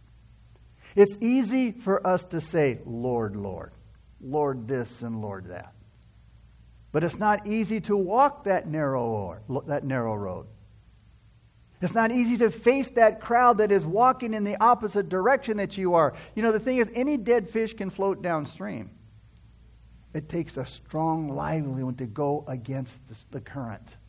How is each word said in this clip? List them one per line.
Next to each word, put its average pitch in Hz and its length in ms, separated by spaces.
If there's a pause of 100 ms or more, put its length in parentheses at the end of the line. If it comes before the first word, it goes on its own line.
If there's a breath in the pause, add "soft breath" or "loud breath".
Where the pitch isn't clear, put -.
(960 loud breath)
It's 202 260
easy 247 520
for 190 340
us 180 200
to 165 140
say, 147 460
"Lord, 117 480
Lord, 98 380 (480)
Lord 135 480
this 123 340
and 113 180
Lord 98 260
that." 87 260 (1200)
But 165 100
it's 170 160
not 208 300
easy 214 340
to 208 140
walk 240 480
that 190 240
narrow 120 800
or-, 135 180
that 143 160
narrow 123 320
road. 95 320 (1400)
It's 175 120
not 226 160
easy 240 280
to 226 120
face 262 420
that 220 280
crowd 240 380
that 208 120
is 190 140
walking 233 480
in 214 120
the 202 200
opposite 214 460
direction 220 480
that 196 180
you 185 160
are. 156 220 (200 loud breath)
You 214 80
know, 226 80
the 220 80
thing 254 200
is, 233 160
any 269 240
dead 226 320
fish 226 240
can 190 160
float 190 320
downstream. 165 680 (1300)
It 151 160
takes 165 260
a 131 80
strong, 160 640
lively 143 560
one 127 120
to 131 100
go 143 420
against 131 600
the, 110 80 (160)
the 131 100
current. 117 520 (140)